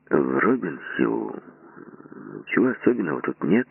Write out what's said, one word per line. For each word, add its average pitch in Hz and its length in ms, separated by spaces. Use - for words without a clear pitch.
в 67 280
Робинхилл. 69 1040
Ничего - 300
особенного 104 540
тут - 200
нет, 226 280